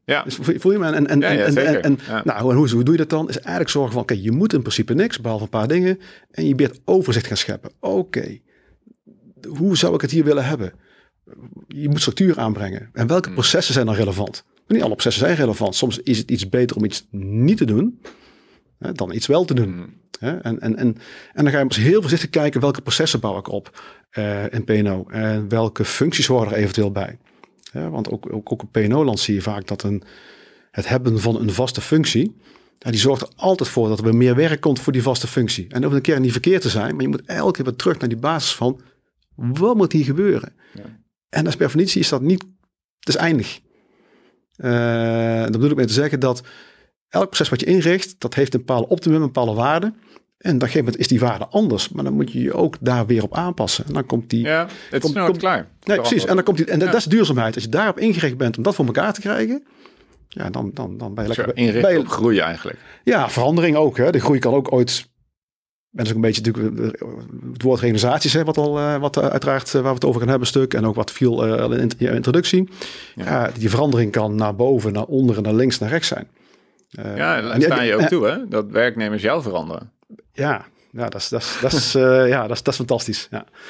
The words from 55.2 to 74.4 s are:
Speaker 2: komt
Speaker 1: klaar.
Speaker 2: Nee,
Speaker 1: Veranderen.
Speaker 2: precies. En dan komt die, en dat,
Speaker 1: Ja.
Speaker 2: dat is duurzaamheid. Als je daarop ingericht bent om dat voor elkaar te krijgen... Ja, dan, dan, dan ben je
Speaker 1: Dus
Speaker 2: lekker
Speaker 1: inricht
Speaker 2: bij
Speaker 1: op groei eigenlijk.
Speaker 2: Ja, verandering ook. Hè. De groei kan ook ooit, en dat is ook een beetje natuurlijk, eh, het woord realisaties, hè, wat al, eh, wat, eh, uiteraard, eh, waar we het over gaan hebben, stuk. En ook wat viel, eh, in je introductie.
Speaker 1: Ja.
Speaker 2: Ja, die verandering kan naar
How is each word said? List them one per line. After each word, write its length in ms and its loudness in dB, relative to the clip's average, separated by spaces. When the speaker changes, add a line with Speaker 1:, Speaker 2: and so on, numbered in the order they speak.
Speaker 2:
komt 120 2
Speaker 1:
klaar. 180 0
Speaker 2:
Nee, 80 -8
Speaker 1:
Veranderen. 300 0
Speaker 2:
precies. 200 2
En 60 2
dan 80 2
komt 140 2
die, 80 2
en 140 0
dat, 80 2
Speaker 1:
Ja. 60 2
Speaker 2:
dat 80 4
is 60 -6
duurzaamheid. 480 2
Als 80 -6
je 60 -8
daarop 300 0
ingericht 380 0
bent 200 0
om 60 -2
dat 120 2
voor 100 2
elkaar 280 0
te 80 -14
krijgen... 420 -2
Ja, 220 -8
dan, 240 -6
dan, 240 -12
dan 160 -10
ben 100 -6
je 60 -4
Speaker 1:
Dus 80 -4
Speaker 2:
lekker 200 -2
Speaker 1:
inricht 240 2
Speaker 2:
bij 160 4
Speaker 1:
op 100 0
groei 320 2
eigenlijk. 380 -4
Speaker 2:
Ja, 260 2
verandering 460 2
ook. 220 2
Hè. 140 4
De 80 2
groei 200 2
kan 140 2
ook 180 0
ooit, 300 4
en 60 -16
dat 140 -4
is 40 0
ook 60 4
een 60 4
beetje 200 2
natuurlijk, 600 -2
eh, 60 -12
het 80 -14
woord 180 4
realisaties, 540 2
hè, 100 2
wat 140 -2
al, 200 2
eh, 220 0
wat, 180 -2
eh, 100 2
uiteraard, 400 0
eh, 60 -6
waar 100 2
we 100 0
het 120 -4
over 160 2
gaan 80 0
hebben, 180 0
stuk. 260 2
En 120 0
ook 100 0
wat 160 -4
viel, 340 0
eh, 340 0
in 180 0
je 140 -2
introductie. 560 2
Speaker 1:
Ja. 100 -10
Speaker 2:
Ja, 340 -2
die 100 0
verandering 420 2
kan 240 0
naar 200 0